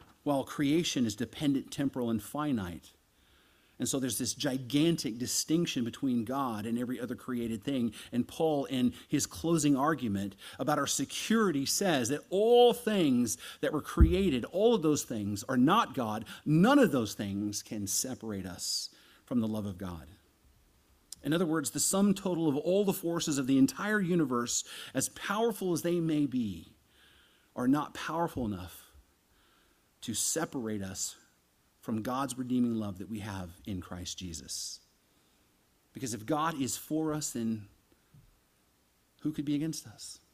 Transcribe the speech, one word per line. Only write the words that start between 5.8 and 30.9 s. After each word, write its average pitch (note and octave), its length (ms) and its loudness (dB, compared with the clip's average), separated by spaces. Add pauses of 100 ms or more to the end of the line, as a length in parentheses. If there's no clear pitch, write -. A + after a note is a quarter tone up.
between A#2+ 400 0
God A#2 420 -2
and A#2 140 -2
every B2 180 -4
other A#2+ 180 -6
created A#2 460 -4
thing. B2 300 -2 (220)
And A#2+ 120 0
Paul, D3+ 400 0
in B2 280 0 (160)
his C#3+ 160 0
closing D3+ 500 2
argument A#2+ 600 0 (200)
about C#3+ 220 0
our C3+ 80 0
security, D3+ 800 2
says D3 440 2
that C#3+ 200 -2
all A#3+ 420 8
things C#3+ 680 2 (220)
that C#3+ 140 0
were C#3+ 80 -2
created, E3 640 4
all A3 280 4
of G3+ 80 2
those D3+ 220 2
things G#2 460 -4
are C3 80 0
not F3+ 360 4
God. A2 300 -4 (220)
None G3+ 340 6
of F#3 140 6
those A#2 200 0
things G#2 480 -4
can G#2 260 -8
separate A2 580 -6
us - 440 -6 (360)
from A#2+ 160 0
the A2+ 60 0
love G#2+ 180 -4
of G2 120 -6
God. F2 300 -10 (1160)
In C#3+ 100 0
other E3+ 120 2
words, D#3 260 -2
the C#3+ 80 -4
sum G3 340 4
total E3+ 340 -2
of C3+ 80 2
all F#3 300 2
the F#3+ 80 2
forces E3 440 -2
of C3+ 100 -2
the C3+ 100 4
entire G3+ 420 4
universe, C#3+ 640 0 (300)
as - 160 0
powerful G#3 640 -2
as D3+ 80 -2
they F3 180 0
may D#3 260 2
be, A2+ 460 -4 (840)
are B2 120 -2
not C#3+ 260 2
powerful D#3 520 -4
enough F#2 460 -8 (1120)
to A#2 120 -6
separate A2 720 -4
us - 320 -8 (640)